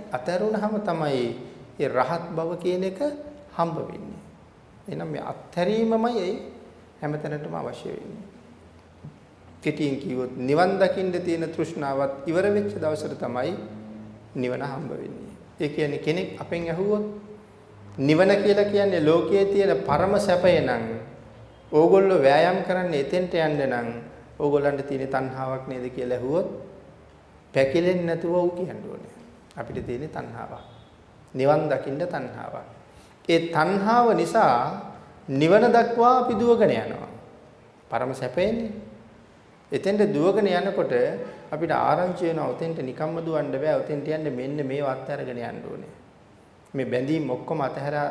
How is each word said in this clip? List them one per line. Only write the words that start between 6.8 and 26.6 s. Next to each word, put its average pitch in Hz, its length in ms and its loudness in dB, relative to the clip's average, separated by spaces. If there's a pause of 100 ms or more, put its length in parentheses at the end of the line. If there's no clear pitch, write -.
හැමතැනටම 151 580 -6
අවශ්‍ය 135 340 -8
වෙන්නේ. - 360 -12 (1300)
කෙටියෙන් 147 400 -2
කිව්වොත් 127 400 -6
නිවන් 151 380 4
දකින්න 185 380 2
තියෙන 165 320 -2
තෘෂ්ණාවත් 143 800 -4
ඉවර 175 220 2
වෙච්ච 208 260 0
දවසට 156 420 -4
තමයි 127 380 -4 (800)
නිවන 127 300 -2
හම්බ 143 300 -8
වෙන්නේ. - 420 -12 (220)
ඒ 156 120 -2
කියන්නේ 143 300 -2
කෙනෙක් 175 380 -2
අපෙන් 170 300 -6
ඇහුවොත් 202 380 0 (920)
නිවන 156 400 6
කියලා 202 280 4
කියන්නේ 196 400 2
ලෝකයේ 196 420 4
තියෙන 196 320 4
පරම 180 400 2
සැපය 180 420 6
නම් 120 240 0 (840)
ඕගොල්ලෝ 180 540 6
වෑයම් 160 400 6
කරන්නේ 180 380 0
එතෙන්ට 180 340 0
යන්න 156 260 2
නම් 123 280 0 (480)
ඕගොල්ලන්ට 143 500 2
තියෙන 135 220 -4
තණ්හාවක් 131 580 -4
නේද 127 220 -8
කියලා 123 300 -4
ඇහුවොත් 147 300 -2 (1000)